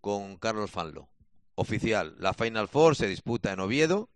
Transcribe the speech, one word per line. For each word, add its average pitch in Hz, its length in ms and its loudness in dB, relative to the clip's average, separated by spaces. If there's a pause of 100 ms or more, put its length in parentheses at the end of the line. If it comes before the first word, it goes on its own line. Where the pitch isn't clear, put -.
con 101 360 -6
Carlos 107 320 -4
Fanlo. 80 400 -10 (460)
Oficial, 104 640 0
la 92 160 0
Final 113 340 -2
Four 151 280 6
se 110 120 0
disputa 101 440 -4
en 95 80 -6
Oviedo 156 560 0